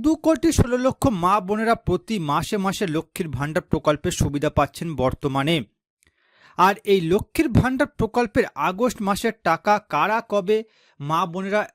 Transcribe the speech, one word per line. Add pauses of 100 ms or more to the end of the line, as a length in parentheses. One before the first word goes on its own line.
দু
কোটি
ষোলো
লক্ষ (200)
মা (140)
বোনেরা (100)
প্রতি (140)
মাসে
মাসে (100)
লক্ষ্মীর
ভাণ্ডার
প্রকল্পের
সুবিধা
পাচ্ছেন (140)
বর্তমানে। (1000)
আর (200)
এই (100)
লক্ষ্মীর
ভাণ্ডার (100)
প্রকল্পের (240)
আগস্ট
মাসের (140)
টাকা (200)
কারা (100)
কবে (420)
মা (120)
বোনেরা (140)